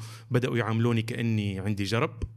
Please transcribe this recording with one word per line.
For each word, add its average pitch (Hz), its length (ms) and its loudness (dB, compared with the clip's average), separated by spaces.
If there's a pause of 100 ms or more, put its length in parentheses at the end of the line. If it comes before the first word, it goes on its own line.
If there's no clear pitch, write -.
(300)
بدأوا 123 280 2
يعاملوني 113 440 2
كأني 113 560 0
عندي 101 260 0
جرب. 113 380 -2 (140)